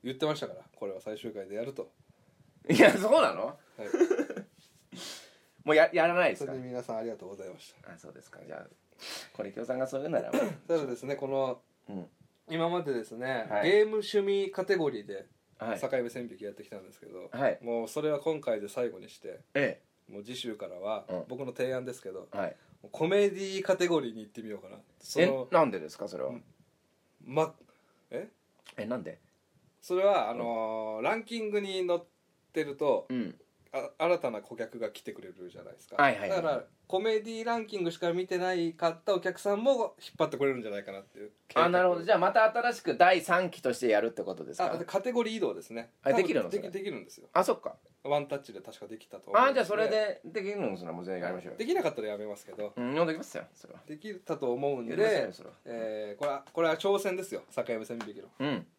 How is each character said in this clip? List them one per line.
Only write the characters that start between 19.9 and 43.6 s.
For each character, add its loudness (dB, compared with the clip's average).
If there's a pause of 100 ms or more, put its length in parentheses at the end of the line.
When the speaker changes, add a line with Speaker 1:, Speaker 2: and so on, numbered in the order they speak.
Speaker 2:
え。 -18
Speaker 1:
も -10
う -14
次 -10
週 -6
か -10
ら -12
は、 -4
Speaker 2:
う -4
ん。 -4
Speaker 1:
僕 -8
の -8
提 -2
案 -4
で -8
す -18
け -10
ど、 -12
Speaker 2:
は -4
い。 -8 (260)
Speaker 1:
も -20
う -16
コ 0
メ 4
デ -8
ィ -6
カ 2
テ 2
ゴ 4
リ -6
ー -14
に -10
行 -12
っ -20
て -12
み -10
よ -8
う -14
か -18
な。 -18 (220)
そ -4
の、 4
Speaker 2:
え、 -4
な 8
ん 2
で -4
で -10
す -16
か、 -8
そ -10
れ -4
は？ -2
Speaker 1:
う -8
ん。 -14 (800)
ま、 0 (560)
え？ -8 (480)
Speaker 2:
え、 -6
な -4
ん -6
で？ -12 (640)
Speaker 1:
そ -2
れ 4
は、 4
あ -2
の -2
ー、 -6
Speaker 2:
う -6
ん。 -4
Speaker 1:
ラ 2
ン -6
キ -6
ン -2
グ 2
に -2
載 4
っ 0 (520)
て 0
る -4
と、 2
Speaker 2:
う -2
ん。 -2 (380)
Speaker 1:
あ、 -4
新 4
た -2
な -6
顧 -16
客 -8
が -2
来 -16
て -10
く -14
れ -14
る -14
じ -18
ゃ -16
な -16
い -18
で -20
す -20
か。 -6
Speaker 2:
は 8
い 0
は -2
い -6
は -2
い。 0
Speaker 1:
だ 2
か 0
ら、 0 (220)
コ 2
メ 2
デ -10
ィ -6
ラ 0
ン -4
キ -10
ン -2
グ 0
し -12
か 0
見 -2
て -2
な 0
い 0
か 2
っ -10
た 2
お 2
客 -4
さ 2
ん -2
も 2
引 -18
っ -20
張 4
っ -4
て -4
こ 2
れ 4
る -4
ん -8
じ -8
ゃ -6
な -4
い -8
か -10
な -10
っ -18
て -20
い -12
う -16 (160)
計 -2
画。 8
Speaker 2:
あ、 6
な 6
る 8
ほ 4
ど。 -4
じ 0
ゃ 10
あ 6
ま 4
た 8
新 4
し -10
く 0
第 8
三 2
期 -16